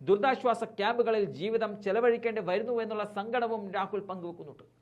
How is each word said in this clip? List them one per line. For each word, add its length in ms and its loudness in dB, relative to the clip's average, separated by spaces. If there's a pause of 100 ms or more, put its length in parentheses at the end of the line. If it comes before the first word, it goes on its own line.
ദുരിതാശ്വാസ 640 4
ക്യാമ്പുകളിൽ 600 2
ജീവിതം 580 -2
ചെലവഴിക്കേണ്ടി 600 2
വരുന്നു 400 0
എന്നുള്ള 220 -4
സങ്കടവും 680 -4
രാഹുൽ 280 -2
പങ്കുവെക്കുന്നുണ്ട്. 640 -10 (180)